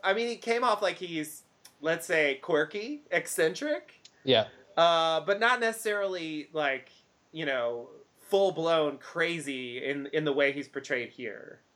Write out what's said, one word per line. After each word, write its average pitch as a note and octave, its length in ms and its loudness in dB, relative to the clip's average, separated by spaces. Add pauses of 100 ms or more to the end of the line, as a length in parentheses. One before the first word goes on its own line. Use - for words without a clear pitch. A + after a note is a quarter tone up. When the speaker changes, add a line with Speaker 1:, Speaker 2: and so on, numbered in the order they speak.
Speaker 1:
I G3 100 4
mean, A#3 140 0
he A#3 100 -4
came A#3 260 0
off G#3+ 180 2
like F3 160 0
he's, D#3+ 460 -6 (360)
let's E3 260 -2
say, D3+ 360 4
quirky, G3+ 680 -2
eccentric. F#3 920 -2 (220)
Speaker 2:
Yeah. A#2+ 240 6 (280)
Speaker 1:
Uh, E3 460 4
but G3 180 0
not A#3+ 200 4
necessarily, G3 920 -4
like, C#3 380 -2 (420)
you D#3+ 140 -6
know, A#2+ 440 -2 (300)
full-blown D#3+ 800 2
crazy C#3 840 -4
in, C#3 240 -4
in D#3 160 0
the C#3+ 80 0
way C#3 200 2
he's C#3+ 160 -8
portrayed B2+ 420 -6
here. - 520 -12 (140)